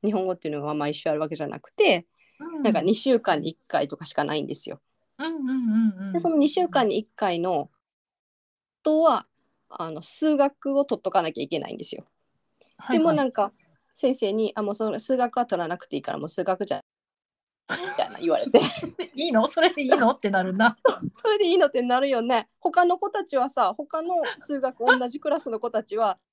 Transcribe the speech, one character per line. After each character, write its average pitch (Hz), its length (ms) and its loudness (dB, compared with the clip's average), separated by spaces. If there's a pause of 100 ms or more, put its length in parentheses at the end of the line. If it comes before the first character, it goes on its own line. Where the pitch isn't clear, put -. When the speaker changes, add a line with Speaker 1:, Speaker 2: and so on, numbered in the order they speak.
Speaker 1:
日 208 80 2
本 190 140 0
語 185 60 -2
っ 180 40 -4
て 170 120 -8
い 151 40 -4
う 147 60 -4
の 143 80 -6
は 151 80 -4
毎 147 180 -2
週 - 160 -4
あ 156 60 0
る 151 60 -2
わ 156 80 -2
け 156 80 -8
じ 151 80 -6
ゃ - 20 -6
な - 140 -10
く - 120 -20
て、 202 340 4 (340)
Speaker 2:
う 320 180 -12
ん。 294 40 -4
Speaker 1:
な 233 80 4
ん - 20 4
か 175 80 4
二 190 160 4
週 254 240 2
間 165 200 2
に 147 100 -4
一 - 80 -14 (100)
回 147 180 0
と - 100 -10
か - 80 -16
し - 100 -10
か 147 100 0
な 147 100 -4
い 151 80 -2
ん - 60 -8
で - 80 -10
す - 120 -14
よ。 - 120 -14 (380)
Speaker 2:
う - 40 -8
ん 311 40 -6
う 330 40 -4
ん 330 80 -6
う 285 60 -6
ん 254 40 -2 (600)
う - 20 -8
ん。 - 20 -8
Speaker 1:
で、 254 60 0
そ 339 100 0
の 320 80 2
二 285 120 6
週 359 200 0
間 240 180 2
に 196 120 0
一 214 160 -8
回 180 240 -2
の、 170 320 -2 (1120)
と 311 180 2
は、 302 260 4 (420)
あ 165 220 -10
の、 156 120 -10
数 302 340 0
学 277 420 0
を 277 60 2
取 277 140 -4
っ - 40 -14
と 190 80 -4
か 180 120 2
な 165 100 -2
き - 80 -8
ゃ 143 40 -4
い - 40 -12
け 160 120 -4
な - 80 -10
い - 60 -10
ん - 20 -12
で - 80 -10
す - 100 -12
よ。 - 100 -16 (720)
Speaker 2:
は - 100 -20
い - 20 -16
は 262 60 0
い。 330 40 6
Speaker 1:
で 311 60 4
も 330 80 4
な 302 120 2
ん 254 80 0
か、 202 200 -2 (420)
先 262 200 2
生 202 200 -2
に、 220 200 0
「あ、 214 60 -6
も 208 120 -2
う - 20 -4
そ 220 160 -4
の 214 100 -4
数 262 160 -2
学 247 220 -2
は 240 80 0
取 190 120 -2
ら 170 100 -4
な 175 100 -6
く - 80 -18
て - 100 -8
い 135 40 -4
い - 20 -20
か 139 100 -6
ら、 147 60 -6
も 147 80 -8
う - 20 -8
数 175 160 -6
学 190 220 -2
じ - 80 -2
ゃ」 151 80 -10 (880)
み - 60 -6 (200)
た - 80 -2
い - 60 -12
な - 80 -16
言 165 120 -2
わ 156 80 2
れ - 120 -4
て。 - 100 8
Speaker 2:
<laughs> - 540 -6
い 302 140 -4
い 311 40 -2
の？ 233 160 2
そ - 140 0
れ 339 100 6
で 294 100 -6
い 262 40 -2
い - 20 -4
の？ 247 220 4
っ 247 100 -2
て 208 80 -2
な 196 140 2
る 185 120 -4
な。 226 220 2
Speaker 1:
<laughs> - 0 -
そ - 160 2
う、 - 80 -8 (220)
そ 453 80 2
れ 415 80 2
で 415 80 4
い 339 80 4
い 381 40 4
の 311 100 6
っ - 20 2
て 277 100 -2
な 247 180 2
る 277 120 2
よ 247 100 2
ね。 233 300 -2 (100)
他 359 240 4
の 349 140 2
子 403 100 -4
た 403 160 -4
ち 285 140 -2
は 254 100 0
さ、 220 260 2
他 311 280 -8
の 339 200 -2 (160)
数 285 220 -6
学 254 240 -4
同 247 240 4
じ 240 100 -10
ク 302 120 -4
ラ 247 100 0
ス - 80 -12
の 226 120 -6
子 240 100 -6
た 220 120 -2
ち 214 140 -8
は 214 220 0 (140)